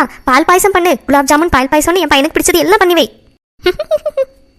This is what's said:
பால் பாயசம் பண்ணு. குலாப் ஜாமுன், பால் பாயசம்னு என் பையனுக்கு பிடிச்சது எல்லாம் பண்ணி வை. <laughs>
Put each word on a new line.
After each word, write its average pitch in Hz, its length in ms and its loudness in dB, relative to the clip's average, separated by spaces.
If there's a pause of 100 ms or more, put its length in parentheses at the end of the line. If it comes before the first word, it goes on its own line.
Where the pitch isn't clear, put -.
(240)
பால் 269 220 0
பாயசம் 370 260 2
பண்ணு. 349 260 0 (100)
குலாப் 277 240 0
ஜாமுன், 302 200 0
பால் 262 160 0
பாயசம்னு 320 340 0
என் 311 60 -2
பையனுக்கு 294 280 0
பிடிச்சது 349 220 0
எல்லாம் 330 200 2
பண்ணி 370 160 0
வை. 330 120 2 (580)
<laughs> - 840 -6 (140)